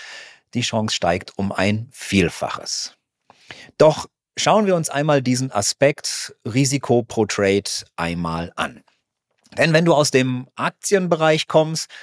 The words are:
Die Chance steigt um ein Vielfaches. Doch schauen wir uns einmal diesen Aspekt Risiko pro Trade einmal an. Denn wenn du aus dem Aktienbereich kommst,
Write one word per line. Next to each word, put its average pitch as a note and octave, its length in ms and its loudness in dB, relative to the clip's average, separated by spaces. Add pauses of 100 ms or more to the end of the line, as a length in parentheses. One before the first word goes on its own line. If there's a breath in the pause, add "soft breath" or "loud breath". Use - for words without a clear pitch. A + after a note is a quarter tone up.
(520 loud breath)
Die A#2+ 80 -4
Chance A2 340 -2
steigt F2+ 440 -2
um G2 140 -4
ein G#2+ 380 -2
Vielfaches. - 1040 -4 (840 loud breath)
Doch D3+ 320 4 (260)
schauen G3+ 300 2
wir F#3 100 2
uns D#3+ 140 -4
einmal C#3+ 320 0
diesen B2+ 300 -2
Aspekt - 920 -2
Risiko B2+ 580 2
pro A2+ 220 -2
Trade G2 460 2 (260)
einmal E2+ 600 -4
an. - 280 -8 (720)
Denn D#3 160 2
wenn E3 140 4
du E3+ 80 6
aus C#3+ 160 2
dem B2+ 360 0 (100)
Aktienbereich D#3+ 920 0
kommst, D#3+ 400 0 (140 loud breath)